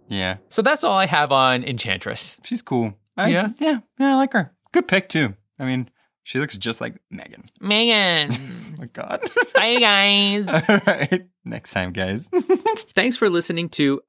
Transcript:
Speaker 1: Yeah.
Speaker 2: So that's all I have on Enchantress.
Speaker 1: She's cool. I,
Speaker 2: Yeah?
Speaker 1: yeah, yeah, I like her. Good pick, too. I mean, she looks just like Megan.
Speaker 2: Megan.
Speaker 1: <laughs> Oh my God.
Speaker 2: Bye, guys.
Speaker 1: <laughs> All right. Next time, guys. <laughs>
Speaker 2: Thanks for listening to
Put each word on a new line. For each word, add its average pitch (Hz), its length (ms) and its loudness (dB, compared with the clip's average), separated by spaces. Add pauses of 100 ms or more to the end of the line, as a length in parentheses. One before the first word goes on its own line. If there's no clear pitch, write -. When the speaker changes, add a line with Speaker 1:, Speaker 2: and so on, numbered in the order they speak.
Speaker 1:
Yeah. 92 300 -4 (120)
Speaker 2:
So - 120 0
that's - 220 2
all 202 120 2
I 190 120 4
have 147 240 2
on 127 320 4
Enchantress. - 840 -6
Speaker 1:
She's 240 160 -6
cool. 117 340 -2 (220)
I, 190 120 2
Speaker 2:
Yeah? 196 200 0 (100)
Speaker 1:
yeah, 294 200 0 (200)
yeah, 269 140 4
I - 40 4
like 269 160 0
her. 190 200 0 (180)
Good 359 160 2
pick, - 220 0
too. 131 240 0 (240)
I 135 80 -8
mean, 127 240 -4 (320)
she - 160 -10
looks 143 220 -4
just 117 200 -4
like - 300 -10
Megan. - 360 -18 (140)
Speaker 2:
Megan. 196 720 2
Speaker 1:
<laughs> 120 260 -10 (160)
Oh - 60 -
my - 120 -12
God. - 280 -10 (340)
Speaker 2:
Bye, 233 220 4
guys. 202 680 4
Speaker 1:
<laughs> 160 220 2
All 202 160 6
right. 185 400 0 (200)
Next - 260 -12
time, 92 220 -4
guys. 95 380 -4
<laughs> - 20 -2
Speaker 2:
Thanks 359 840 0
for 214 120 2
listening 170 400 -2
to 139 400 0